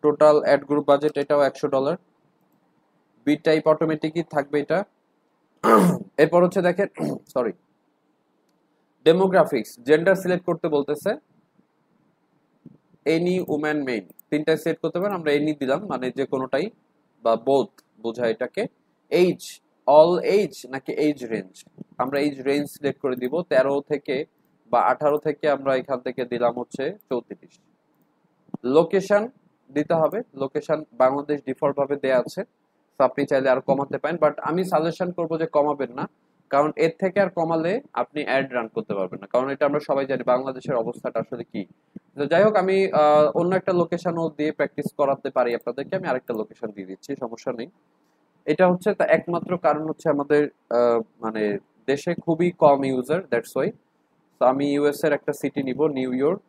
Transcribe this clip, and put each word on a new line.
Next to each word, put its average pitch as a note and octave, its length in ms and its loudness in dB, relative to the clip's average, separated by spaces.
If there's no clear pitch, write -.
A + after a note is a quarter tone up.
Total D3+ 420 6
অ্যাড C#3 200 4
group D3 240 -2
budget C#3+ 300 2
এটাও C#3+ 240 2
একশো C3+ 260 0
dollar। C3+ 300 -2
Bid D3 180 0
type D#3 240 2
অটোমেটিকই D#3+ 560 0
থাকবে D3 360 -4
এটা। D#3+ 240 -2
এরপর E3+ 260 6
হচ্ছে F3+ 180 0
দেখেন, F3+ 340 0
<clears throat> - 380 -8
sorry, A#2+ 180 -2
Demographics, E3 800 4
gender E3 320 4
select F3+ 300 -2
করতে E3+ 220 -2
বলতেছে, D3+ 480 -2
any F3 400 0
woman D3+ 400 -2
male, A2+ 280 -6
তিনটায় D3+ 280 0
সেট D#3 220 -4
করতে E3 200 -6
পারেন। G3 160 -4
আমরা D#3+ 160 -2
any D3 280 0
দিলাম, C#3+ 280 -2
মানে B2+ 280 -4
যে C3+ 100 -2
কোনোটাই C3+ 440 -4
বা A2+ 220 2
both - 560 -2
বোঝায় A#2 300 -2
এটাকে। B2+ 360 -4
Age, F3 520 0
all E3 320 6
age E3 320 -4
নাকি C3 220 -10
age C#3+ 340 -2
range? G2+ 400 -8
আমরা C3+ 220 -2
age C#3+ 220 -2
range C#3+ 280 0
select - 320 -6
করে B2+ 140 -2
দিব B2+ 260 -4
তেরো C#3 400 0
থেকে C#3+ 440 -4
বা A#2+ 140 2
আঠারো C#3+ 360 2
থেকে D3+ 320 -2
আমরা C#3 260 0
এখান B2+ 240 -4
থেকে B2+ 260 -6
দিলাম A#2+ 340 -2
হচ্ছে C#3 380 -8
চৌত্রিশ। - 500 -8
Location F#3+ 680 2
দিতে D3+ 200 -2
হবে, D#3+ 280 0
Location D3 480 -4
বাংলাদেশ C#3 520 0
default C#3 320 -2
ভাবে C#3+ 180 -2
দেয়া C3 240 0
আছে, - 220 -6
so C3+ 80 4
আপনি C#3 200 0
চাইলে C3+ 240 2
আর C3 120 2
কমাতে C#3 360 -2
পারেন, D#3 200 -4
but D3+ 240 0
আমি E3+ 240 -2
সাজেশন E3+ 460 -2
করব E3 260 -4
যে D#3+ 100 -2
কমাবেন C#3+ 460 0
না, D3+ 160 -8
কারণ D3 260 2
এর E3 240 2
থেকে F#3+ 200 -2
আর F#3+ 100 2
কমালে E3 520 -2
আপনি C3+ 300 -4
ad C3 300 -2
run A#2 140 -2
করতে G#2+ 260 -6
পারবেন F#2+ 260 -6
না, G2 80 -18
কারণ B2+ 220 0
এটা C#3 160 -2
আমরা D3 140 0
সবাই C#3 260 -2
জানি B2+ 180 -4
বাংলাদেশের B2+ 520 -2
অবস্থাটা A#2 440 -4
আসলে A#2 240 -8
কি। G#2 220 -10
তো C#3+ 100 -4
যাই E3 180 4
হোক, G#3+ 120 4
আমি, F#3+ 360 2
আহ, D3+ 460 4
অন্য F3 180 0
একটা F#3 180 -2
লোকেশনও E3+ 640 -2
দিয়ে D3+ 140 0
practice D3 460 -4
করাতে C#3 320 0
পারি B2 260 0
আপনাদেরকে, B2 400 -6
আমি F#3 120 -4
আরেকটা B2+ 260 -4
location A2 380 -8
দিয়ে G2 160 -12
দিচ্ছি, F#2+ 320 -12
সমস্যা B2 340 -8
নেই। A#2+ 140 -10
এটা F3+ 260 2
হচ্ছে F3+ 220 -2
তা F3 120 0
একমাত্র E3+ 520 -2
কারণ D#3 320 -2
হচ্ছে D#3+ 200 -4
আমাদের, D3 400 2
আহ, A#2+ 320 2
মানে A2 380 -4
দেশে C#3+ 280 -2
খুবই E3+ 380 -2
কম C#3+ 340 4
user, C3+ 380 -2
that's - 380 -4
why। F#3 100 -2
তো D#3 60 4
আমি C#3 280 2
ইউএস C#3+ 300 0
এর D3+ 100 2
একটা C#3+ 200 -4
city C#3+ 300 -6
নিব, C3 240 -2
নিউ C3 260 -4
York। C#3+ 360 -2